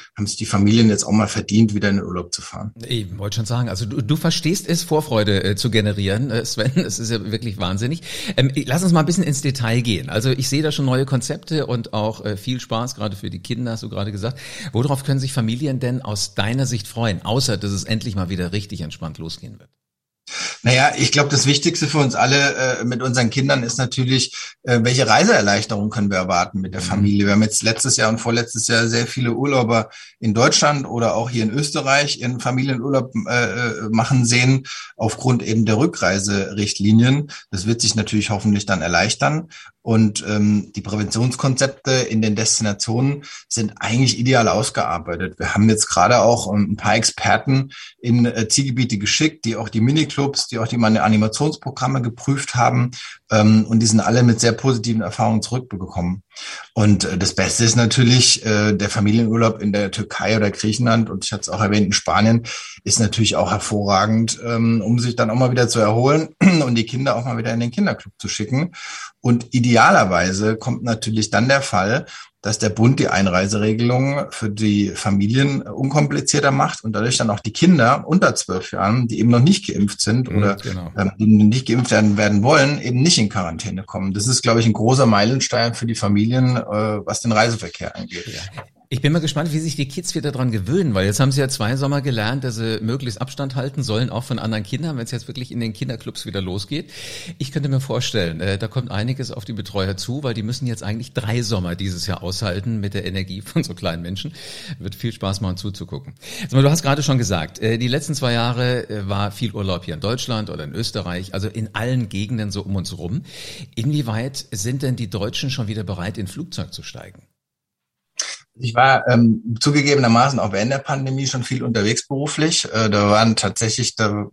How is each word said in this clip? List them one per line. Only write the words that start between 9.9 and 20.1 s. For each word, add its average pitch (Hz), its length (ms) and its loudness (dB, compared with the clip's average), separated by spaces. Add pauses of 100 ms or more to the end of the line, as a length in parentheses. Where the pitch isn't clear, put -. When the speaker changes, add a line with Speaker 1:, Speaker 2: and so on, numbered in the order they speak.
Speaker 2:
Also 110 200 0
ich - 200 0
sehe 143 120 0
da 151 120 0
schon 139 120 -2
neue 131 200 2
Konzepte 139 640 -2
und 120 260 -4
auch, 107 320 -4
äh, 104 100 -4
viel 127 240 -6
Spaß, 117 360 -6
gerade 107 200 -6
für 104 140 -10
die 90 120 -10
Kinder, 120 300 -6
hast 110 120 -8
du 104 60 -10
gerade 101 220 -6
gesagt. 107 260 -6 (360)
Worauf 135 320 0
können 139 160 0
sich 131 100 -4
Familien 123 480 -2
denn 127 220 -2
aus - 340 -6
deiner 120 300 -2
Sicht 117 200 -4
freuen, 110 380 -4
außer 117 320 0
dass 101 160 -4
es 92 140 -4
endlich 110 300 -6
mal 90 120 -4
wieder 87 240 -4
richtig 98 300 -6
entspannt 78 380 -12
losgehen 80 380 -14
wird? - 120 -20 (920)